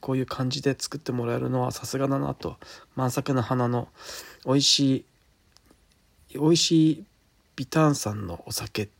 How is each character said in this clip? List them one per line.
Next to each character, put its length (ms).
こ 100
う 60
い 20
う 60
感 240
じ 100
で 180
作 200
っ 20
て 120
も 120
ら 100
え 60
る 80
の 140
は 100
さ 140
す 100
が 120
だ 100
な 160
と。 240
満 160
作 220
の 80
花 280
の 200
美 80
味 100
し 440
い、 100
美 20
味 180
し 320
い 140
微 80
炭 300
酸 320
の 180
お 80
酒 480